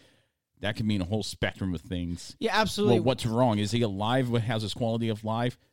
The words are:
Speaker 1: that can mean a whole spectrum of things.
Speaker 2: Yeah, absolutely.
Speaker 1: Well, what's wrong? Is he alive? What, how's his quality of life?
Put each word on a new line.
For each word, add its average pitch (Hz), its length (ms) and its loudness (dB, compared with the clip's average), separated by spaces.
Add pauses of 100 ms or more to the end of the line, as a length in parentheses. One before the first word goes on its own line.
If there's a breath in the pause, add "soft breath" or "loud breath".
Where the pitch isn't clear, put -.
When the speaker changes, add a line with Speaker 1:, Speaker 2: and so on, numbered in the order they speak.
(600 soft breath)
Speaker 1:
that 101 160 -2
can 113 100 -2
mean 104 140 2
a 90 40 -2
whole 104 200 -2
spectrum 92 500 -4
of 80 60 -6
things. 87 580 -6
Speaker 2:
Yeah, 180 160 -2
absolutely. 123 460 4
Speaker 1:
Well, 110 60 -2
what's 123 200 0
wrong? 113 320 4
Is 104 140 0
he 117 100 2
alive? 113 480 0
What, 117 120 2
how's 113 200 -2
his 104 120 -6
quality 117 340 -2
of 107 160 -4
life? 117 340 -2 (140)